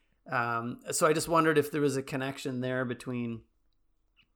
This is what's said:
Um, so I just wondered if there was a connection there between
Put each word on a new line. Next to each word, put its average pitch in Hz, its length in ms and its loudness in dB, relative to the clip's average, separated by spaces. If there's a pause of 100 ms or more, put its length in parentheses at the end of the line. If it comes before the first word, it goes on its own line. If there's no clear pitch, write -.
(320)
Um, 120 480 -2 (120)
so 160 160 2
I 156 40 6
just 156 160 0
wondered 160 300 4
if 143 140 4
there 151 100 0
was 135 160 2
a 135 40 -2
connection 131 600 -6
there 127 240 -2
between 120 560 -6 (960)